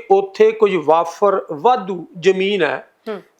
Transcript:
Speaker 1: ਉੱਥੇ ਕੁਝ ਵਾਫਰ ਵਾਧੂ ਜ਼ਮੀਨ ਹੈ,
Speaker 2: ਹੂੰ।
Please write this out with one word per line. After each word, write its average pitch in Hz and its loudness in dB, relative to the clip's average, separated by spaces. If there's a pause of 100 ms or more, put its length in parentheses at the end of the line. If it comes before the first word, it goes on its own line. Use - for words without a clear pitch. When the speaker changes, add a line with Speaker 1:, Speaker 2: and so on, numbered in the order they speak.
(100)
Speaker 1:
ਉੱਥੇ 196 2
ਕੁਝ 208 2
ਵਾਫਰ 170 0
ਵਾਧੂ 185 -2 (120)
ਜ਼ਮੀਨ 190 0
ਹੈ, 131 -4 (200)
Speaker 2:
ਹੂੰ। 202 -10 (180)